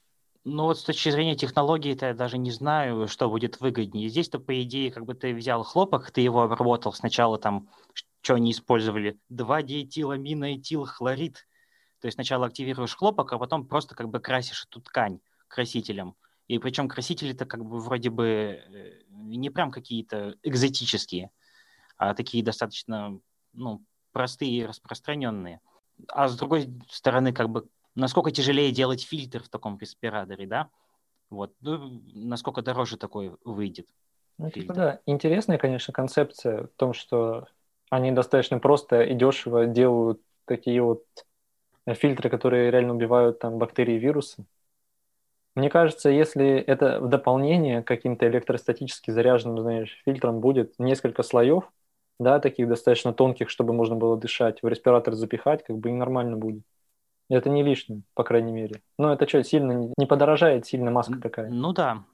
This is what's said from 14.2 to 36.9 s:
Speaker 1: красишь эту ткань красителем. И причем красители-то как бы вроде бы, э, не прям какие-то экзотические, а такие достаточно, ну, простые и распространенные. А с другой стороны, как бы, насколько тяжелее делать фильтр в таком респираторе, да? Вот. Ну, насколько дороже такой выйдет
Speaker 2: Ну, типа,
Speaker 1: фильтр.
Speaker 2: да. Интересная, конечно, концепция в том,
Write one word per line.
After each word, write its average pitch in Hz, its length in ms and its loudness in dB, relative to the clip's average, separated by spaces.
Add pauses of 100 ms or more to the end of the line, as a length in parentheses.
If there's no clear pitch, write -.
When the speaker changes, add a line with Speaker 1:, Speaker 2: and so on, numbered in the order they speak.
Speaker 1:
красишь - 500 -4
эту 123 120 -20
ткань 104 380 -4 (280)
красителем. 104 680 -6 (320)
И 120 100 -2
причем 131 300 -4
красители-то 135 580 -8
как 117 180 -12
бы 113 160 -10
вроде 120 300 -4
бы, 117 160 -2
э, 98 840 -6
не 110 400 -10
прям 143 200 -2
какие-то 110 720 -8
экзотические, 123 880 -2 (680)
а 101 160 0
такие 120 300 -4
достаточно, 104 760 -8 (340)
ну, 120 280 -12 (300)
простые 127 400 -4
и 120 140 -4
распространенные. 110 920 -10 (480)
А 139 200 0
с 123 80 -4
другой 143 320 -2 (220)
стороны, 127 420 2
как 117 180 -2
бы, 113 180 -8 (280)
насколько 131 360 0
тяжелее 139 400 2
делать 127 320 -2
фильтр 127 380 -10
в - 80 -20
таком 101 280 -10
респираторе, 101 680 -10
да? 127 240 -6 (600)
Вот. 101 300 -10
Ну, 135 420 -10 (120)
насколько 120 480 -8
дороже 120 360 -4
такой 98 460 -10
выйдет 101 440 -8 (500)
Speaker 2:
Ну, 156 120 -8
типа, 180 240 -10
Speaker 1:
фильтр. - 0 -
Speaker 2:
да. 175 320 0
Интересная, 160 520 2
конечно, 131 340 -2
концепция 131 720 -2
в - 120 -14
том, 127 160 0